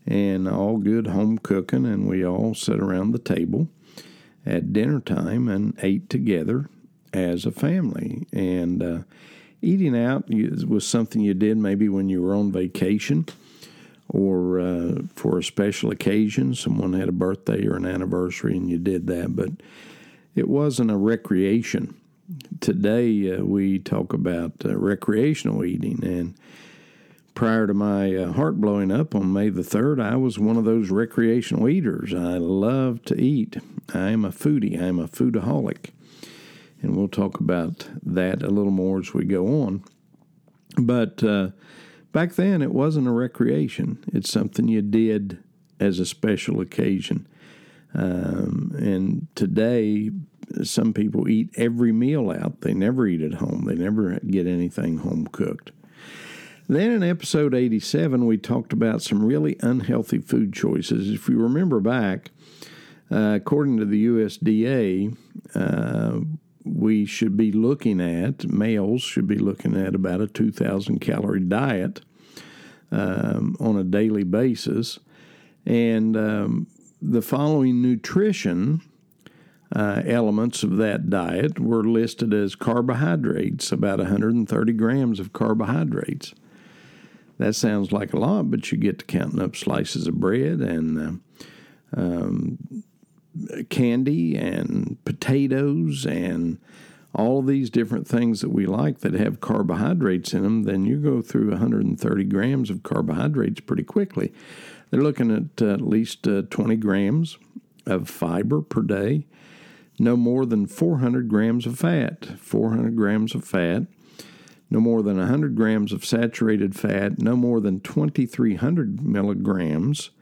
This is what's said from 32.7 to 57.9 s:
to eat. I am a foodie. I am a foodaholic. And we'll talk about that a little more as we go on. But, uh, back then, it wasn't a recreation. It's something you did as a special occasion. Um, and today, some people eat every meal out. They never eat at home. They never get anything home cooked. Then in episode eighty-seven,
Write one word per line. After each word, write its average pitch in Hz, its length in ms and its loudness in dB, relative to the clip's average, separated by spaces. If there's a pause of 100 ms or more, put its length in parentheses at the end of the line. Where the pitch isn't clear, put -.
to - 140 0
eat. 127 360 0 (360)
I 95 180 0
am 110 140 2
a 90 60 -2
foodie. 113 500 0
I 87 40 -2
am 90 160 0
a 78 80 -4
foodaholic. 123 840 -2 (920)
And - 140 -2
we'll 98 140 0
talk 98 320 -2
about 85 480 -2 (160)
that 92 400 0
a 95 60 -2
little 101 200 2
more 95 300 0
as - 120 -8
we - 120 0
go 101 380 0
on. 98 200 -4 (960)
But, 117 460 0
uh, 98 260 2 (640)
back 170 220 0
then, 185 260 2
it 135 120 0
wasn't 143 360 2
a 120 40 2
recreation. 123 840 0 (140)
It's - 180 -2
something 110 380 0
you 110 140 2
did 104 560 0 (420)
as 98 180 2
a 90 80 0
special - 540 -2
occasion. - 640 -2 (680)
Um, 90 840 -2
and 98 560 0
today, 107 760 0 (520)
some - 300 0
people 107 360 0
eat 110 280 2
every 117 360 2
meal 123 380 2
out. - 300 -6
They 104 140 0
never 113 320 2
eat 85 160 0
at 76 120 -2
home. - 320 -4
They - 80 -2
never 95 460 0
get 92 260 0
anything 87 520 -2
home - 300 -4
cooked. - 440 -6 (960)
Then 190 220 4
in 220 120 2
episode 156 520 2
eighty-seven, 123 720 2